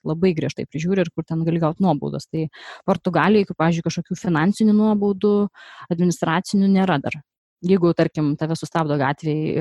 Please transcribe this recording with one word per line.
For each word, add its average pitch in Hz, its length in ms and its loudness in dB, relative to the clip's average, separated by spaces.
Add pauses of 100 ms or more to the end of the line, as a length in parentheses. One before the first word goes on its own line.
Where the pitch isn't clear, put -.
labai 165 320 0
griežtai 139 320 -4
prižiūri 180 400 -2
ir 170 80 -8
kur 165 100 -4
ten 160 220 -4
gali 165 160 0
gaut 156 160 0
nuobaudas. 147 560 0
Tai 160 140 -2 (420)
Portugalijoj, 185 640 2
kaip, - 80 -6
pavyzdžiui, 165 300 0
kažkokių - 340 -6
finansinių 190 480 2
nuobaudų, 208 640 2 (560)
administracinių 180 840 0
nėra 190 260 2
dar, - 160 -8 (440)
jeigu, 175 280 4
tarkim, 156 440 0
tave 160 200 -2
sustabdo 151 420 -2
gatvėj 147 420 -2 (200)